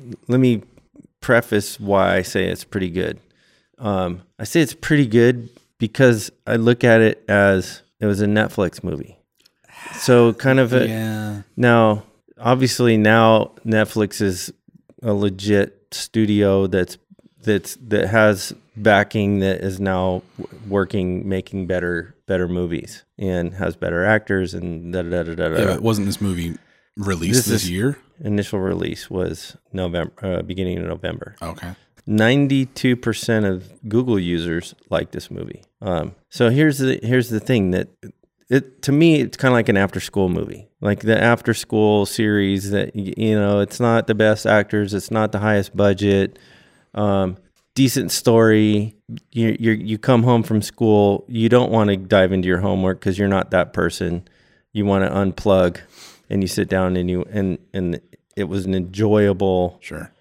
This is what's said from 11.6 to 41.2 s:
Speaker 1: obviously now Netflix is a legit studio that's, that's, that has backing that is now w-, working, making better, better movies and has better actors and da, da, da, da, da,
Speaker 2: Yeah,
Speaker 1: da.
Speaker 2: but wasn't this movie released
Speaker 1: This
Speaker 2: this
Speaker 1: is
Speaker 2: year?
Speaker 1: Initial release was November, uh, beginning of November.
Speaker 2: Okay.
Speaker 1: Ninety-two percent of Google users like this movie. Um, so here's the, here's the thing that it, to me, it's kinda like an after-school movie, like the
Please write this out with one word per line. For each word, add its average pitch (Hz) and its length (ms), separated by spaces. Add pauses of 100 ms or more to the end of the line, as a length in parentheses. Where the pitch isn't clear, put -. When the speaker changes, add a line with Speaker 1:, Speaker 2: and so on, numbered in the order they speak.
Speaker 1:
obviously 123 600
now 110 540 (120)
Netflix 107 560
is 95 320 (500)
a 110 120
legit 101 800
studio 101 760
that's, 90 320 (440)
that's, 104 340 (120)
that 101 200
has 107 440 (240)
backing 101 640
that 95 220
is 95 180
now 92 420 (160)
w-, - 200 (100)
working, 92 600
making 95 380
better, 87 480 (120)
better 90 220
movies 90 560 (140)
and 90 360
has 90 220
better 85 280
actors 98 500
and 87 380
da, 90 100
da, 87 200
da, 82 120
da, - 0
da, 82 140 (100)
Speaker 2:
Yeah, - 60
Speaker 1:
da. 95 100
Speaker 2:
but 78 80
wasn't 104 240
this 98 140
movie 87 360 (400)
released 98 500
Speaker 1:
This - 0
Speaker 2:
this 107 180
Speaker 1:
is 90 60
Speaker 2:
year? 113 280 (240)
Speaker 1:
Initial 104 380
release 90 500
was 87 460 (160)
November, 87 400 (100)
uh, 90 200
beginning 90 360
of 87 80
November. 85 560
Speaker 2:
Okay. 85 300 (340)
Speaker 1:
Ninety-two 131 880
percent 110 500
of 92 240 (180)
Google 113 300
users 87 560 (160)
like 87 220
this - 180
movie. - 320 (180)
Um, 85 340 (140)
so 117 220
here's 139 280
the, 131 240
here's 123 280
the 110 100
thing 101 300
that 90 180 (600)
it, - 340
to - 100
me, 156 280
it's 117 160
kinda 131 180
like 113 140
an 107 80
after-school 95 520
movie, 87 400 (120)
like 101 200
the 110 220